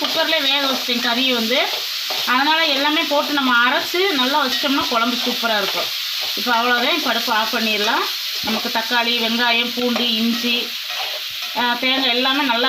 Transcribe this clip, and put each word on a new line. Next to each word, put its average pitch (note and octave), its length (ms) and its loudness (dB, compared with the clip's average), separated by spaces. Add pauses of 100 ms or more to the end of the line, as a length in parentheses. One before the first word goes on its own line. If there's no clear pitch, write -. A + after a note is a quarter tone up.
குக்கர்லேயே D#4+ 460 0
வேக C#4+ 220 2
வச்சிட்டேன் B3 360 -2
கறியை B3+ 340 2
வந்து, A#3 200 0 (760)
அதனால D4+ 260 2 (160)
எல்லாமே D4+ 260 2 (100)
போட்டு C#4+ 260 2
நம்ம B3+ 140 2 (140)
அரைச்சு E4+ 340 0 (200)
நல்லா C4+ 240 2
வச்சிட்டோம்னா C#4 480 0
குழம்பு A#3 320 2
சூப்பரா A3+ 380 0
இருக்கும். F3+ 260 -2 (500)
இப்போ A#3 200 -2
அவ்வளோதான். B3 400 2
இப்போ C#4 140 0
அடுப்பு A#3 280 -2
ஆஃப் A3 160 -2
பண்ணிடலாம். A3 480 0 (420)
நமக்கு A3 220 -2 (100)
தக்காளி, A#3+ 360 0 (100)
வெங்காயம், A#3 500 0
பூண்டு, A#3+ 320 0 (140)
இஞ்சி, A#3 360 0 (1000)
ஆ, B3 60 0 (180)
தேங்காய் C4 360 2
எல்லாமே C4+ 260 2 (100)
நல்லா B3 160 0